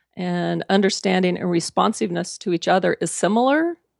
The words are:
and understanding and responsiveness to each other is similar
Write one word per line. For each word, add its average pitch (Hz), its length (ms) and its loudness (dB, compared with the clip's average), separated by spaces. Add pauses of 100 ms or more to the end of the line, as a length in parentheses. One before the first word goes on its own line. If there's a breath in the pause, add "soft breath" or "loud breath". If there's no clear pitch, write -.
(160 soft breath)
and 175 520 -2
understanding 185 680 2
and 180 120 -4
responsiveness 175 880 -2
to 180 140 -4
each 170 160 -2
other 180 260 2
is - 160 -4
similar 269 680 2 (220)